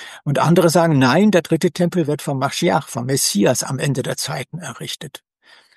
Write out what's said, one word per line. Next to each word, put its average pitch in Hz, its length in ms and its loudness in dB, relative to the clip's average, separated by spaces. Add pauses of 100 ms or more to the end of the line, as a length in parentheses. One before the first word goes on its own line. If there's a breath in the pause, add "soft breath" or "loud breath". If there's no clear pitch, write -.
(240 loud breath)
Und 143 140 -2
andere 170 320 4
sagen, 165 280 4
nein, 147 320 4
der 175 120 2
dritte 165 300 0
Tempel 175 340 0
wird 147 160 -4
vom 139 160 -4
Maschiach, 160 500 0
vom 120 160 -8
Messias 139 580 0
am 135 160 -6
Ende 135 240 -2
der 123 140 -4
Zeiten 147 420 -8
errichtet. - 640 -14 (540 soft breath)